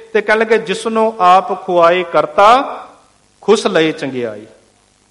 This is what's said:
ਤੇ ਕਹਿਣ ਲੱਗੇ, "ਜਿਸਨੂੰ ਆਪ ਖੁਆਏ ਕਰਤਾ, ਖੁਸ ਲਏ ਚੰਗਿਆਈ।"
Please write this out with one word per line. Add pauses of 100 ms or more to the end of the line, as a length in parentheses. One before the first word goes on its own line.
(140)
ਤੇ
ਕਹਿਣ
ਲੱਗੇ,
"ਜਿਸਨੂੰ
ਆਪ
ਖੁਆਏ (100)
ਕਰਤਾ, (640)
ਖੁਸ
ਲਏ
ਚੰਗਿਆਈ।" (640)